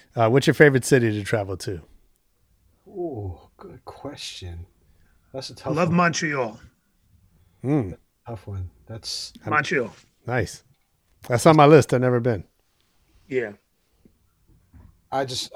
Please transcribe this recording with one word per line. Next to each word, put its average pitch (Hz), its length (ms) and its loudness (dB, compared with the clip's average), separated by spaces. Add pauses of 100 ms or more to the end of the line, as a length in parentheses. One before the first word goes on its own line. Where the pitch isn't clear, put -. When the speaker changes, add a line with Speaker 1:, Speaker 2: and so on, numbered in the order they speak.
(140)
Speaker 1:
Uh, 113 140 2
what's 127 180 2
your 135 80 4
favorite 135 300 6
city 120 280 2
to 104 120 -6
travel 98 320 -4
to? 87 240 -10 (1080)
Speaker 2:
Ooh, 143 520 -10 (180)
good 165 280 -20
question. 90 840 -16 (640)
That's 135 180 -14
a 120 40 -18
Speaker 3:
I - 20 -20
Speaker 2:
tough 147 200 -6
Speaker 3:
love 170 120 0
Speaker 2:
one. 170 80 0
Speaker 3:
Montreal. 147 640 -2 (1000)
Speaker 1:
Hmm. 123 300 -2 (340)
Speaker 2:
Tough - 200 -14
one. 95 240 -10 (160)
That's - 460 -12 (120)
Speaker 1:
I'm - 60 -8
Speaker 3:
Montreal. 147 420 0 (340)
Speaker 1:
Nice. 120 360 -4 (680)
That's 120 180 0
on 160 100 8
my 147 100 8
list. 147 260 8
I've 123 80 2
never 123 200 0
been. 113 240 -2 (840)
Speaker 3:
Yeah. 117 240 -6 (1600)
Speaker 2:
I 135 120 -2
just, 127 320 -8